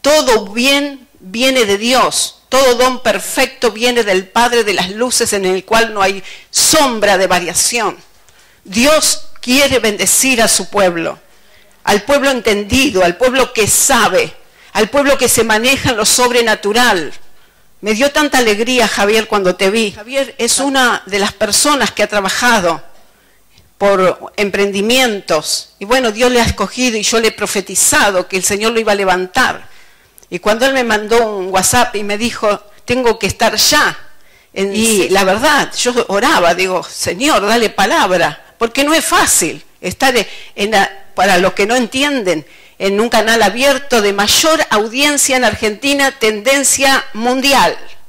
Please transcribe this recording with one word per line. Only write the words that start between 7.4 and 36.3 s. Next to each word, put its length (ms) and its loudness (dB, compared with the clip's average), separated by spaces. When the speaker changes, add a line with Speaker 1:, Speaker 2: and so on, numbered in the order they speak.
Speaker 1:
Dios 640 0
quiere 380 2
bendecir 640 0
a 60 2
su 200 -2
pueblo, 500 -2
al 180 2
pueblo 280 2
entendido, 760 0
al 120 2
pueblo 380 2
que 120 0
sabe, 680 2
al 160 0
pueblo 260 2
que 140 0
se 140 2
maneja 460 0
en 60 -2
lo 80 -2
sobrenatural. 1080 0
Me 140 -2
dio 180 0
tanta 260 0
alegría, 480 0
Javier, 420 0
cuando 280 0
te 140 2
vi. 220 0
Javier 460 -6
es 200 -2
una 480 0
de 140 -4
las 120 -2
personas 580 0
que 120 -4
ha 60 2
trabajado 720 0
por 580 2
emprendimientos. 1400 -2
Y 60 -12
bueno, 280 2
Dios 180 2
le 100 2
ha 40 4
escogido 540 -2
y 40 -4
yo 160 0
le 100 2
he 40 -2
profetizado 960 0
que 80 -6
el 80 -4
Señor 280 -2
lo 80 0
iba 120 0
a 40 0
levantar. 720 -2
Y 80 -8
cuando 260 0
él 80 2
me 120 0
mandó 520 0
un 160 -6
WhatsApp 440 0
y 80 -4
me 120 -4
dijo, 460 -2
"Tengo 320 0
que 80 -4
estar 300 0
ya". 420 0
En, 200 -4
y 120 0
Speaker 2:
Sí. 240 2
Speaker 1:
la 140 2
verdad, 520 0
yo 160 -2
oraba, 460 2